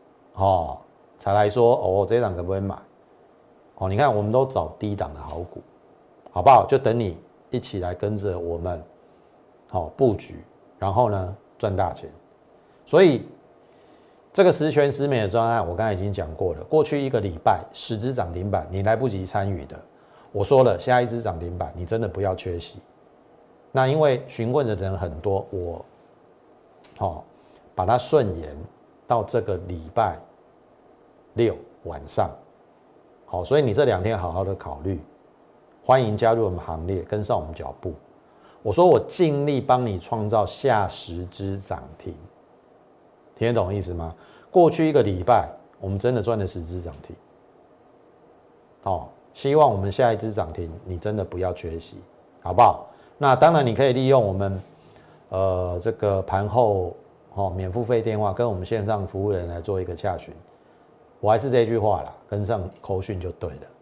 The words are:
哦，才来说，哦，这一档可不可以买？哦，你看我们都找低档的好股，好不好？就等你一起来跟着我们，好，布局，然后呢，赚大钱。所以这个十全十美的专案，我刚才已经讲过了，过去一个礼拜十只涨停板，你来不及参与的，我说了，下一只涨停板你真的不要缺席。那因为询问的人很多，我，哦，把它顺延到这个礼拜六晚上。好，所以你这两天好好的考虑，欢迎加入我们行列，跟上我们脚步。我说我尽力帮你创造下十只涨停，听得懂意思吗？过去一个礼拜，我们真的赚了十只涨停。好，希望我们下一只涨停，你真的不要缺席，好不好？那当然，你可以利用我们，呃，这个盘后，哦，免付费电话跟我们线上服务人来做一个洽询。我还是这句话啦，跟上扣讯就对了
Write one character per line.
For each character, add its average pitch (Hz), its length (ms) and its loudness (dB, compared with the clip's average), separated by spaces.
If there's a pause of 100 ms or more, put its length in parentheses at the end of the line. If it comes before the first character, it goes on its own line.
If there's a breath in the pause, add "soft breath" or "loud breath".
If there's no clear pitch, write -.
(340)
哦， 92 420 2 (420)
才 - 140 -2
来 104 160 4
说， 117 280 4
哦， 95 280 2
这 107 120 0
一 123 40 4
档 101 140 -2
可 87 80 -8
不 87 80 -6
可 98 80 -2
以 - 20 -2
买？ 98 160 -6 (1000)
哦， 95 120 -4
你 95 80 0
看 131 180 2
我 104 60 0
们 104 120 -2
都 131 120 4
找 87 320 -4
低 104 200 -6
档 76 180 -6
的 73 60 -16
好 76 180 -12
股， - 240 -14 (720)
好 87 100 -4
不 123 80 8
好？ 131 180 8
就 139 80 2
等 117 220 2
你 95 180 -4 (340)
一 123 100 -4
起 - 180 -10
来 92 160 -6
跟 104 220 -4
着 98 200 -4
我 85 220 -6
们， 87 240 -6 (840)
好， 90 160 -4 (120)
布 123 200 4
局， - 260 -14 (380)
然 98 120 -2
后 117 180 2
呢， 95 260 -4 (200)
赚 98 200 -2
大 90 160 0
钱。 - 180 -16 (760 soft breath)
所 180 200 6
以 131 180 4 (1120 soft breath)
这 190 100 4
个 185 80 8
十 156 220 2
全 143 180 4
十 135 160 -2
美 135 140 2
的 104 80 0
专 113 200 2
案， 117 180 0
我 87 100 -6
刚 92 100 0
才 110 60 0
已 98 40 -2
经 98 160 -4
讲 90 220 -6
过 90 200 -2
了， 82 100 -12
过 156 180 2
去 147 180 -2
一 135 80 -4
个 123 120 0
礼 85 220 -6
拜 98 300 2
十 - 240 -8
只 117 160 -4
涨 95 200 -4
停 90 180 -6
板， 95 180 -2
你 95 140 -4
来 110 140 2
不 127 120 -2
及 98 160 -4
参 98 240 -4
与 85 160 -6
的， 73 160 -16 (520 soft breath)
我 101 100 -2
说 131 220 6
了， 107 120 4
下 123 240 2
一 123 60 2
只 117 160 -6
涨 92 160 -4
停 87 180 -8
板 90 200 -6
你 87 100 -8
真 113 140 -2
的 110 80 -2
不 95 120 -6
要 95 140 0
缺 90 240 -8
席。 - 220 -16 (880)
那 131 160 2
因 143 140 2
为 135 260 4
询 117 260 -4
问 139 140 2
的 107 80 0
人 95 240 -4
很 85 220 -6
多， 98 300 -2
我， 87 340 -8 (1120)
哦， 85 240 -6 (520 soft breath)
把 92 120 -2
它 117 100 4
顺 120 400 0
延 76 200 -12 (500)
到 117 160 0
这 117 200 -2
个 95 140 -4 (120)
礼 82 260 -10
拜 104 240 0 (1160)
六 110 220 2 (280)
晚 82 240 -12
上。 92 200 -2 (960)
好， 87 200 -6
所 127 140 2
以 151 40 4
你 120 100 0
这 143 120 2
两 101 180 2
天 107 160 -2
好 87 140 -6
好 92 100 -2
的 95 100 -2
考 73 300 -10
虑， 92 180 -4 (840)
欢 131 180 4
迎 107 140 0
加 113 160 4
入 117 120 2
我 95 60 0
们 87 80 -6
行 80 300 -8
列， 95 140 -2
跟 104 200 -6
上 104 160 -2
我 82 60 -6
们 80 100 -12
脚 67 260 -10
步。 90 120 -8 (720 soft breath)
我 107 100 -2
说 170 120 4
我 156 140 8
尽 147 480 0
力 139 140 0
帮 123 260 2
你 98 120 -4
创 104 300 -4
造 107 160 2
下 104 440 0
十 87 380 -10
只 98 320 -8
涨 98 220 -10 (160)
停， - 180 -12 (1200)
听 113 100 -2
得 120 80 0
懂 95 180 0
意 101 80 -4
思 87 140 -8
吗？ 85 180 -8 (380 loud breath)
过 175 180 8
去 160 200 2
一 156 40 0
个 143 100 6
礼 98 200 0
拜， 101 260 4 (300)
我 101 100 -8
们 98 100 -2
真 123 160 0
的 117 60 0
赚 113 160 -2
了 101 80 -2
十 90 200 -8
只 90 160 -8
涨 85 120 -12 (140)
停。 - 80 -16 (1700)
好， 92 260 -4 (260)
希 139 200 0
望 151 160 8
我 107 60 -2
们 98 160 -4
下 120 200 4
一 110 40 -2
只 110 160 -6
涨 92 200 -6
停， 85 200 -8 (120)
你 90 140 -8
真 107 180 -4
的 98 80 -2
不 87 140 -10
要 90 140 -2
缺 82 260 -10
席， 92 200 -18 (420)
好 90 120 -8
不 101 80 4
好？ - 280 6 (320 loud breath)
那 135 160 6
当 151 160 8
然， 151 120 4
你 117 100 0
可 135 100 2
以 131 80 4
利 131 140 2
用 135 160 6
我 101 100 0
们， 95 300 -4 (640 soft breath)
呃， 92 540 -2
这 113 100 -2
个 98 300 0
盘 98 260 -2
后， 101 480 0 (380)
哦， 98 200 -2
免 95 160 -4
付 117 140 -4
费 117 160 2
电 107 180 -2
话 104 140 0
跟 120 160 -2
我 107 60 -4
们 90 100 -6
线 104 220 -4
上 104 200 -2
服 95 160 -6
务 104 80 0
人 87 180 -2
来 85 120 -8
做 95 200 -4
一 90 40 -4
个 90 100 -8
洽 90 220 -4
询。 - 160 -14 (880 soft breath)
我 104 80 -2
还 110 80 6
是 127 140 -2
这 120 160 4
句 117 120 -2
话 101 240 2
啦， - 120 -14 (140)
跟 104 160 -4
上 101 180 -2 (180)
扣 95 220 -4
讯 92 180 -8
就 90 120 -8
对 85 180 -10
了 - 160 -18 (160)